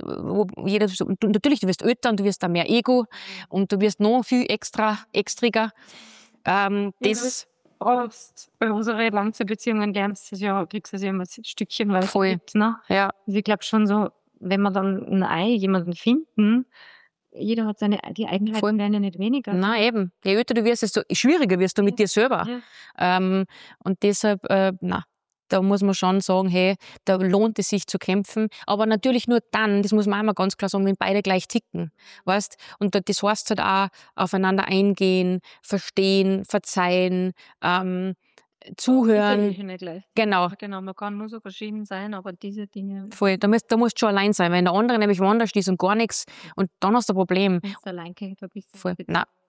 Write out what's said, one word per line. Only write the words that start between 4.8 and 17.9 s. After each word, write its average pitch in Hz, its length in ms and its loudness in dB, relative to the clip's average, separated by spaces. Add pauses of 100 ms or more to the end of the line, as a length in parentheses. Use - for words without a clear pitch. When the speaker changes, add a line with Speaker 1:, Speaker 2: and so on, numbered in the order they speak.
Speaker 1:
extriger. 220 580 -2 (720)
Ähm, 202 560 0
Speaker 2:
Ja, 208 100 2
Speaker 1:
das 233 360 -4 (180)
Speaker 2:
du - 140 -20
brauchst 240 800 -4
bei 226 120 0
unseren 220 440 0
Langzeitbeziehungen 208 800 -2
lernst 202 360 -4
du 202 60 -10
es 185 60 -10
ja, 196 240 0
kriegst - 260 -10
du 202 60 -6
es 190 40 -6
ja 202 60 -2
immer 190 160 -2
ein - 200 -16
Stückchen, - 460 -4
weil 185 140 4
es 196 60 -2
Speaker 1:
Voll. 190 220 2
Speaker 2:
gibt, - 220 -6
ne? 220 220 2 (120)
Speaker 1:
Ja. 196 200 2 (180)
Speaker 2:
Also 202 120 -2
ich 208 60 0
glaub 208 200 0
schon 214 220 2
so, 208 240 2 (280)
wenn 196 220 0
man 202 140 2
dann 196 320 0
ein 190 160 2
Ei, 175 300 0
jemanden 190 420 0
finden, 240 720 2 (680)
jeder 226 320 -4
hat 214 140 -4
seine, 208 200 0 (140)